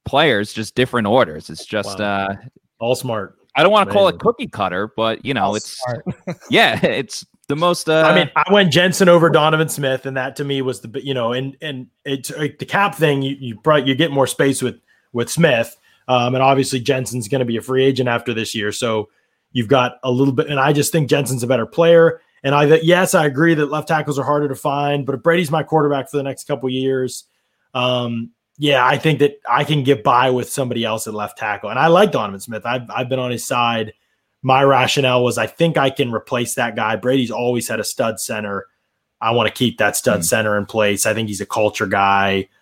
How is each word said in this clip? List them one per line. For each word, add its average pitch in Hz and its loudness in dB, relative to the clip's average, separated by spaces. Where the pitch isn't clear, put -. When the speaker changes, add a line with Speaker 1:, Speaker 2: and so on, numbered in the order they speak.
Speaker 1:
players, 127 2
just 110 -8
different 123 0
orders. 98 0
It's 80 -14
just, 101 -6
Speaker 2:
Wow. 101 -2
Speaker 1:
uh, 98 -8
Speaker 2:
All 120 0
smart. 110 -6
Speaker 1:
I 151 4
don't 190 4
wanna 202 2
call 202 4
it 170 0
Speaker 2:
Amazing. 160 -16
Speaker 1:
cookie 233 -2
cutter, 98 -4
but, 113 -2
you 127 -4
know, 107 -2
Speaker 3:
All 101 0
Speaker 1:
it's - -10
Speaker 3:
smart. 123 -8
<laughs> - -12
Speaker 1:
yeah, 156 2
it's 127 -4
the 143 -4
most, 170 0
uh, 160 4
Speaker 2:
I 160 6
mean, 170 0
I 156 0
went 196 6
Jensen 180 4
over 170 8
Donovan 156 2
Smith, 135 -4
and 135 -8
that 131 -6
to 147 -6
me 139 -4
was 127 -4
the - -16
bi-, 127 -12
you 139 -6
know, 120 -2
and, 135 -6
and 135 -10
it's, 139 -8
like, 151 -6
the - -10
cap 196 0
thing, 147 2
you, 135 -4
you 120 -10
brought, 147 2
you 135 2
get 147 2
more 135 2
space 139 0
with, 123 -4
with 117 -4
Smith. 135 2
Um, 127 2
and 131 0
obviously 135 2
Jensen's 127 -4
gonna 131 -2
be 117 -4
a 107 -6
free 131 0
agent 131 2
after 117 -2
this 110 -6
year. 104 -4
So 110 -4
you've 120 -4
got 123 2
a 131 -2
little 135 2
bit, 147 -2
and 143 -2
I 139 4
just 143 0
think 151 0
Jensen's 131 -2
a 120 -4
better 120 0
player. 165 4
And 139 2
I, 147 6
yes, 175 2
I 165 4
agree 151 2
that 147 0
left 151 -6
tackles 147 -2
are 127 -2
harder 147 0
to 135 -6
find, 143 -2
but 135 -4
if 120 -8
Brady's 170 2
my 156 0
quarterback 143 0
for 147 -4
the 135 -2
next 135 -10
couple 131 -4
years, 131 -2
um, 123 -2
yeah, 139 2
I 139 4
think 147 0
that 143 0
I 131 0
can 147 0
get 135 2
by 131 4
with 123 -2
somebody 120 -4
else 110 -4
at 107 -8
left 104 -8
tackle. 104 -6
And 117 -4
I 156 4
like 175 4
Donovan 104 -4
Smith. 110 -10
I've, 120 -6
I've 123 -6
been 131 -2
on 123 -4
his 117 -8
side. 117 -2
My 131 4
rationale 127 4
was, 120 0
I 110 0
think 165 0
I 139 2
can 131 -2
replace 117 -4
that 120 -4
guy. 110 -2
Brady's 123 0
always 120 -2
had 113 -4
a 104 -2
stud 113 -4
center. 104 -8
I 113 0
wanna 113 0
keep 120 -2
that 104 0
stud 107 0
Speaker 1:
Hmm. 87 -4
Speaker 2:
center 107 0
in 101 -4
place. 104 0
I 110 0
think 110 -4
he's 98 -8
a 101 -8
culture 104 -2
guy. 98 2